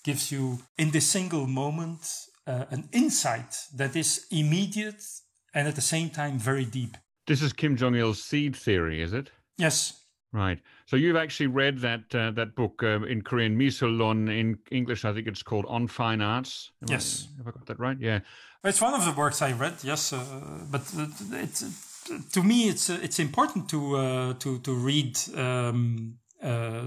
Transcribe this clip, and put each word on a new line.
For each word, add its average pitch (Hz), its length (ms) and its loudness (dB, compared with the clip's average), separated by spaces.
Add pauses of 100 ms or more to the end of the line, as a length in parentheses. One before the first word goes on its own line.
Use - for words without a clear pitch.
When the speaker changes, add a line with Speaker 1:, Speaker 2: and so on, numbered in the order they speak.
Speaker 1:
gives 143 280 -2
you, 131 280 -2 (180)
in 156 140 2
this 151 160 4
single 170 380 0
moment, 151 560 -2 (460)
uh, 127 220 -4
an 147 220 -6
insight 143 640 2 (200)
that 135 200 0
is - 360 0
immediate 202 720 0 (500)
and 147 140 2
at 147 80 -2
the 143 60 -2
same 165 280 2
time 143 300 -2
very 131 260 2
deep. 117 320 -4 (300)
Speaker 2:
This 147 140 4
is 147 120 2
Kim 147 220 2
Jong-il's 117 480 2
seed 147 320 0
theory, 82 460 2
is 82 120 -4
it? 135 180 -6 (260)
Speaker 1:
Yes. - 440 0 (300)
Speaker 2:
Right. 95 280 0 (260)
So - 100 -2
you've 165 200 4
actually 156 320 0
read 135 320 2
that, 117 340 -2
uh, 113 180 2
that 113 240 -2
book, 113 280 0
uh, 107 200 4
in 110 180 -2
Korean, 113 360 2
Misulon. 113 720 2
In 110 300 0 (120)
English, 123 340 0
I 104 80 2
think 110 140 -4
it's 104 160 -6
called 104 240 -2
On 117 200 -2
Fine 113 340 0
Arts. 117 500 -2 (100)
Am 117 80 -6
I, - 40 0
Speaker 1:
Yes. - 340 -4 (100)
Speaker 2:
have 120 100 -10
I 117 40 -8
got - 160 -14
that 110 120 -8
right? 131 200 -2
Yeah. 113 200 2 (440)
Speaker 1:
It's 196 180 4
one 247 120 4
of 220 120 2
the 170 60 2
works 143 300 2
I 139 120 2
read, 143 300 -2
yes. 147 300 -2
Uh, 143 560 -8
but, 139 120 -2 (160)
uh, 151 100 -2 (260)
it's, - 300 -4
uh, - 560 -10 (140)
to 185 100 4
me, 226 260 6
it's, - 200 0
uh, 180 120 -2
it's - 160 -4
important 185 520 0
to, 143 260 0
uh, 131 400 0
to, 127 240 -4
to 131 140 -4
read, 131 440 2 (180)
um, 120 840 0 (260)
uh, 117 440 -2